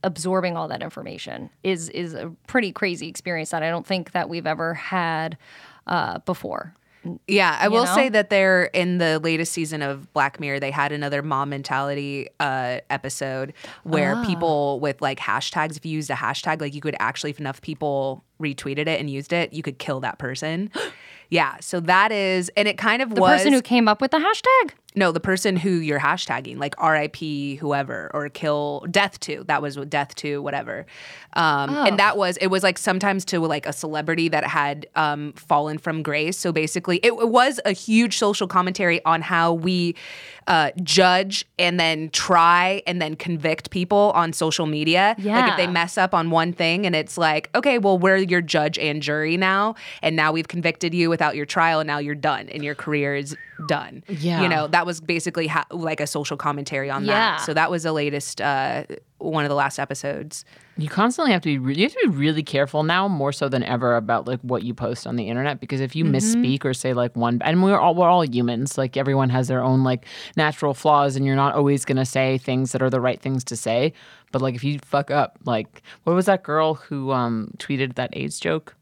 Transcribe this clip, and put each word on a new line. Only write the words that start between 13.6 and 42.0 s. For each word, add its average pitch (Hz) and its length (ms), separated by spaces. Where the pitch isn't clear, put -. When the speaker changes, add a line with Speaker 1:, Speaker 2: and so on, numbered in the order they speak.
Speaker 2:
where 156 320
Speaker 1:
Ah. 240 100
Speaker 2:
people 156 540
with, 139 240
like, 135 160
hashtags, 147 580
if - 80
you 160 60
used 156 180
a 135 60
hashtag, 139 460
like, 143 120
you 147 80
could 147 180
actually, 135 300
if 143 100
enough 135 220
people 139 640
retweeted 147 460
it 160 120
and 151 80
used 139 260
it, 170 200
you 147 80
could 131 160
kill 135 220
that 127 180
person. 156 580
Speaker 1:
<gasps> 359 60
Speaker 2:
Yeah, 156 280
so - 200
that 185 320
is, 185 440
and 208 120
it 196 100
kind 226 240
of 226 140
Speaker 1:
The - 40
Speaker 2:
was - 200
Speaker 1:
person 294 120
who 262 120
came 233 240
up 214 120
with 269 120
the 320 80
hashtag? 440 540
Speaker 2:
No, 190 180
the 165 80
person 190 380
who 180 140
you're 156 280
hashtagging, 135 600
like, 143 180
R 160 180
I 151 120
P 143 480
whoever, 135 580
or 147 160
kill, 147 600
death 196 300
to, - 260
that 160 120
was 143 160
what, 143 140
death 143 280
to 143 260
whatever. 135 420
Um, 143 420
Speaker 1:
Oh. 294 80
Speaker 2:
and 202 140
that 202 180
was, 180 220
it 190 100
was, 185 140
like, 185 160
sometimes 190 480
to, 180 140
like, 160 260
a 147 80
celebrity 165 560
that 156 160
had, 147 400
um, 147 380
fallen 151 460
from 160 240
grace. 151 340
So 175 140
basically, 170 460
it, 233 140
it 233 180
was 247 360
a 208 60
huge 220 480
social 202 280
commentary 180 560
on 165 200
how 170 280
we, 170 440
uh, 160 220
judge 185 600
and 175 220
then 160 320